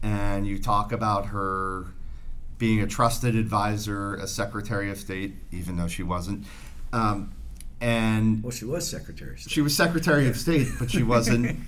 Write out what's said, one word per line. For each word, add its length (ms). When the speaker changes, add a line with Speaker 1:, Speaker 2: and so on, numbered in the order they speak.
Speaker 1:
and 440
you 120
talk 340
about 340
her 640
being 240
a 60
trusted 500
advisor, 800
a 120
Secretary 640
of 60
State, 380
even 240
though 120
she 140
wasn't. 440
Um, 440
and 600
Speaker 2:
Well, 80
she 140
was 240
Secretary 460
of 60
State. 120
Speaker 1:
She 80
was 160
Secretary 500
of 120
State, 300
but 120
she 120
wasn't 640